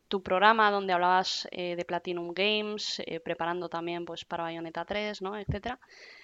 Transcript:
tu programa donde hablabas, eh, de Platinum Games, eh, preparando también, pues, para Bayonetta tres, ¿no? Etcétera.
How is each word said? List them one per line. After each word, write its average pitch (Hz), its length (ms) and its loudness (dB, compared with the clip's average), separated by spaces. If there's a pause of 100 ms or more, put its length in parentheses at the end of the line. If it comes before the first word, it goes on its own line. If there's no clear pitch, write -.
tu 196 140 -2
programa 208 500 6
donde 196 220 2
hablabas, 180 580 2
eh, 175 240 -6
de 175 100 -4
Platinum 175 480 -4
Games, 208 720 -2
eh, 165 140 -6
preparando 170 480 -4
también, 170 380 -4
pues, 170 200 -10
para 170 180 -6
Bayonetta 165 420 -6
tres, 208 380 -4
¿no? 202 140 -6
Etcétera. 208 420 -6 (440)